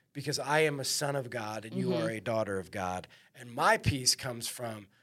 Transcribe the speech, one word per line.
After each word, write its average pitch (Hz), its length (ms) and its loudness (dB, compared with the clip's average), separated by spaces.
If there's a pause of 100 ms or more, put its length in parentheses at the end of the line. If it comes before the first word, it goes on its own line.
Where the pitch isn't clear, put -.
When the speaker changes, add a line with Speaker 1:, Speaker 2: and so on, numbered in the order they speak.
(140)
Speaker 1:
because 139 240 -4
I 139 220 4
am 147 180 4
a 131 60 -4
son 143 320 0
of 120 140 -4
God 110 340 -6
and 113 100 -10
you 127 140 0
Speaker 2:
Mm-hmm. 117 180 2
Speaker 1:
are 113 40 0
a 110 100 -4
daughter 101 380 0
of 87 120 -6
God. 92 380 -4 (260)
And 123 160 -16
my 175 280 4
peace 135 360 2
comes 117 320 -6
from 110 400 -8 (160)